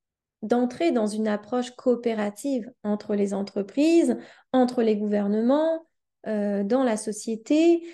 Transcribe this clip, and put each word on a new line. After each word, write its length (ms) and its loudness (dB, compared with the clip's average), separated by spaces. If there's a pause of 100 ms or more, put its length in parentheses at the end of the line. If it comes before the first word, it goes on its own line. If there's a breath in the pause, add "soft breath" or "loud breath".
(420)
d'entrer 500 0
dans 140 0
une 200 -2
approche 460 -4
coopérative 1000 -2 (140)
entre 300 -4
les 200 0
entreprises, 840 2 (360 loud breath)
entre 300 2
les 140 2
gouvernements, 880 0 (400)
euh, 380 -2
dans 200 0
la 140 0
société. 840 0 (120 loud breath)